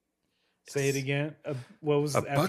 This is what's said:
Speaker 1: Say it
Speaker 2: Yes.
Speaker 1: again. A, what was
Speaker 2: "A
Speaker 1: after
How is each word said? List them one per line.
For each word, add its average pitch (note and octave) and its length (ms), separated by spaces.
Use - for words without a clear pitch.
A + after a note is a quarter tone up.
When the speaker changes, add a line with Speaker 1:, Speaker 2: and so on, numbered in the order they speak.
Speaker 1:
Say C#3 200
it C3+ 60
Speaker 2:
Yes. C3+ 100
Speaker 1:
again. C#3+ 400
A, D3+ 100
what D3 220
was D3 140
Speaker 2:
"A - 20
Speaker 1:
after C#3+ 60